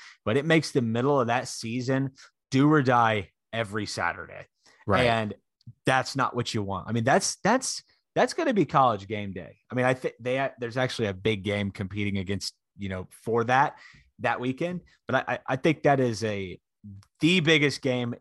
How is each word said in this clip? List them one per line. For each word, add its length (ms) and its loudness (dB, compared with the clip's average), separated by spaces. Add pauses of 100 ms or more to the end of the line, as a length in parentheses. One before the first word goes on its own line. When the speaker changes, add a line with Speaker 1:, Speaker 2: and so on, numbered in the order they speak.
(240)
Speaker 1:
But 140 0
it 80 -2
makes 240 2
the 100 0
middle 400 0
of 60 0
that 200 -2
season 640 -4 (380)
do 220 4
or 100 4
die 480 2 (220)
every 320 -4
Saturday. 640 -6 (400)
Speaker 2:
Right. 200 4
Speaker 1:
And 280 0 (500)
that's 320 2
not 180 0
what 200 -4
you 80 -2
want. 260 -6
I 40 -6
mean, 120 -2
that's, 400 2
that's, 380 0 (320)
that's 180 2
gonna 220 0
be 100 4
College 420 2
game 260 -6
day. 260 -16 (120)
I 40 -10
mean, 100 0
I 80 4
think 260 -4
they, 400 -4
there's 200 -6
actually 300 -2
a 60 -2
big 300 -2
game 260 -2
competing 460 -4
against, 380 -6 (240)
you 100 -8
know, 220 -8
for 340 -2
that, 320 2 (440)
that 200 -2
weekend. 400 -6 (260)
But 220 0
I, 60 -2
I, 40 -4 (100)
I 80 0
think 260 2
that 180 4
is 240 0
a, 340 -4 (600)
the 200 6
biggest 420 2
game 380 -2